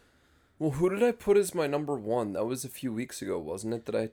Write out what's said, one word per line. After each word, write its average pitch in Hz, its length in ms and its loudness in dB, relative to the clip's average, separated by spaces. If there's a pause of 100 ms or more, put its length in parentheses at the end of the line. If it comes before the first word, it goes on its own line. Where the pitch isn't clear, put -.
(580)
Well, 151 140 0
who 165 180 2
did 202 120 0
I 240 100 6
put 202 240 4
as 190 180 4
my 160 120 2
number 143 300 0
one? 110 360 0
That 101 140 0
was 127 180 -4
a 127 40 -10
few 127 240 -6
weeks 120 300 -6
ago, 92 160 -2
wasn't 95 360 -4
it, 117 120 -8
that 110 80 -2
I 110 180 0